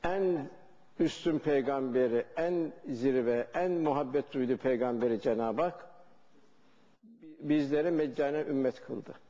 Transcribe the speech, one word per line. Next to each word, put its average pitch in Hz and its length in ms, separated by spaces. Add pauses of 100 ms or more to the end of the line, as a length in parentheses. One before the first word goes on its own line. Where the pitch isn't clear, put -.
En 180 460 (500)
üstün 160 380
peygamberi, 127 880 (100)
en 165 360 (160)
zirve, 120 680
en 180 180
muhabbet 147 600
duyduğu 127 240
peygamberi 120 640
Cenab-ı 113 420
Hak 175 240 (1500)
bizlere 151 500
meccanen 151 560
ümmet 135 380
kıldı. - 300 (160)